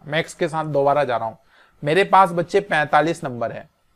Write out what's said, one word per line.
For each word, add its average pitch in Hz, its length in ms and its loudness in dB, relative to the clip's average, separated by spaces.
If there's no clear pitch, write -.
मैं 151 140 -4
एक्स - 140 -6
के 175 140 -4
साथ 156 180 -4
दोबारा 143 380 2
जा 123 140 -2
रहा 113 100 -4
हूं। 110 80 -10
मेरे 160 220 2
पास 190 260 4
बच्चे 175 300 0
पैंतालीस 156 640 0
नंबर 117 280 -6
है, - 160 -14